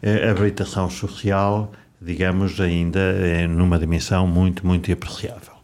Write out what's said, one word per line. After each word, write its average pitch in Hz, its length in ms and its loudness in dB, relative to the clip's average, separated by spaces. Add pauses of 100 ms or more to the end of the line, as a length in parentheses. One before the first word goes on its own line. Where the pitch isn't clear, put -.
eh, 104 280 2
habilitação 98 600 0
social, 101 800 -2 (300)
digamos, 90 580 -2
ainda, 87 400 0
eh, 92 480 0
numa 85 320 2
dimensão 85 480 2
muito, 90 400 2
muito 90 240 0
apreciável. - 600 -8 (100)